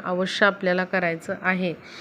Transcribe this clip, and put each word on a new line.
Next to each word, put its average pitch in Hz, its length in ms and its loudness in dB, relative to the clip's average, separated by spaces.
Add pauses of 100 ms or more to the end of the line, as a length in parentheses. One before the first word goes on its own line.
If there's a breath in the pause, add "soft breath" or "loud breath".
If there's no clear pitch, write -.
अवश्य 180 400 2
आपल्याला 185 380 2
करायचं 180 580 -2
आहे. 185 320 0 (280 loud breath)